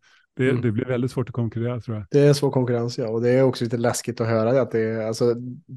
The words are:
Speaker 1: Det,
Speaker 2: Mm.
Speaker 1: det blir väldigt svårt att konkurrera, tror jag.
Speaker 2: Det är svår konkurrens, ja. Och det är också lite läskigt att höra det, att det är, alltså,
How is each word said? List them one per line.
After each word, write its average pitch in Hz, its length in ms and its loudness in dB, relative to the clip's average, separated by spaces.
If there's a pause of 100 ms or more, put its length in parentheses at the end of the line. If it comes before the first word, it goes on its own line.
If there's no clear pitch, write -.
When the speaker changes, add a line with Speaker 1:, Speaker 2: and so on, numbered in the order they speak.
(340)
Speaker 1:
Det, 131 160 0
Speaker 2:
Mm. 123 120 0
Speaker 1:
det 120 100 0
blir 117 120 -2
väldigt 127 260 -2
svårt 127 180 -4
att 120 60 -14
konkurrera, 117 460 -4
tror 110 160 -8
jag. 104 140 -10
Speaker 2:
Det 147 100 4
är 143 120 8
svår 143 180 2
konkurrens, 123 480 0
ja. 120 100 -4
Och 113 140 -2
det 120 80 4
är 127 120 6
också 127 220 2
lite 117 120 -2
läskigt 117 440 -2
att 117 80 0
höra 113 240 2
det, 135 100 4
att - 80 -4
det 113 100 0
är, 110 260 -2
alltså, 117 280 0 (420)